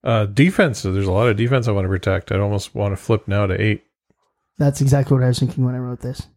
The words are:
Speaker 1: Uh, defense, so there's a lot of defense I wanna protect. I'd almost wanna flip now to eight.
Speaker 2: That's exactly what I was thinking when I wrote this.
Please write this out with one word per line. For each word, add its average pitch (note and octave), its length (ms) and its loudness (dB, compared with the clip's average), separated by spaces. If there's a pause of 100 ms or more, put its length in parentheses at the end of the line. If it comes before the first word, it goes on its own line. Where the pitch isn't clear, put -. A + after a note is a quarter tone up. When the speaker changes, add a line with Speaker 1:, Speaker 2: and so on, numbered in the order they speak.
Speaker 1:
Uh, A2+ 220 2
defense, C#3 540 2
so F#2+ 120 -2
there's G2 140 0
a F#2 60 0
lot A2+ 160 2
of G#2 80 2
defense A#2+ 320 0
I G#2+ 40 0
wanna F#2+ 160 0
protect. F#2 420 -2
I'd G2 100 0
almost G2+ 340 -4
wanna G2+ 220 -2
flip - 300 -2
now G2+ 200 0
to F#2+ 140 -2
eight. G#2+ 240 0 (720)
Speaker 2:
That's C#3+ 220 0
exactly C#3 360 2
what B2+ 80 2
I B2+ 40 4
was B2 100 0
thinking B2+ 260 -2
when B2+ 100 -2
I B2+ 40 -6
wrote B2 220 -8
this. - 220 -10 (140)